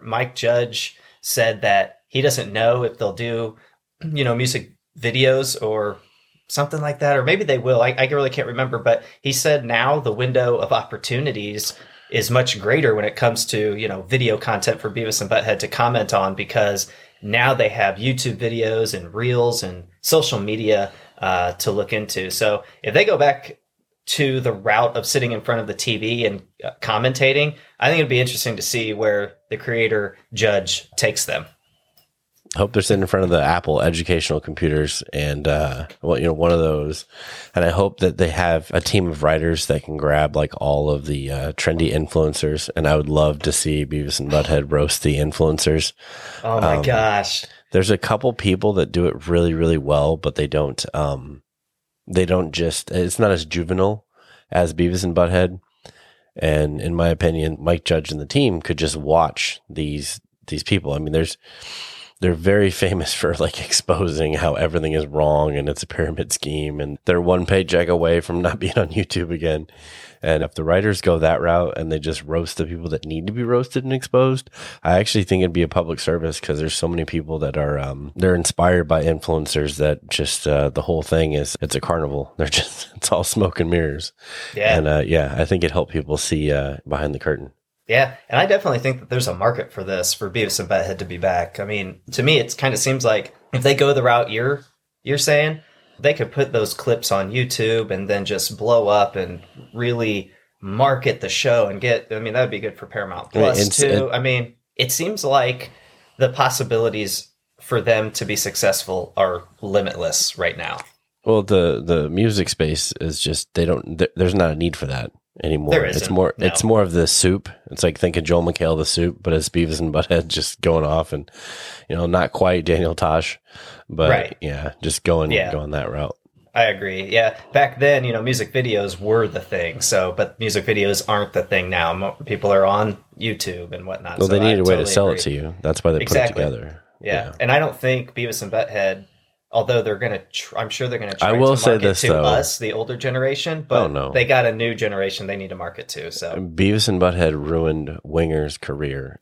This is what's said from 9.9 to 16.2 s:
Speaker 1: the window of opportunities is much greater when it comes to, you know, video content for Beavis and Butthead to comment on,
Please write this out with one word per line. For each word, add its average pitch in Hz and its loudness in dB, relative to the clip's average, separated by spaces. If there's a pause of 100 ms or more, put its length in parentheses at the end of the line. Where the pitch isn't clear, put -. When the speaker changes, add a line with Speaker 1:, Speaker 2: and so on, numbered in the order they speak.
Speaker 1:
the 123 -2
window 123 2
of - 0
opportunities 110 -4 (380)
is 110 -4
much 127 2
greater 110 4
when 104 0
it 104 -2
comes 117 0
to, 107 0
you 110 -4
know, 95 -6
video 113 0
content 107 -2
for 107 -6
Beavis 110 -2
and 98 -6
Butthead 117 2
to 120 -4
comment 117 0
on, 95 0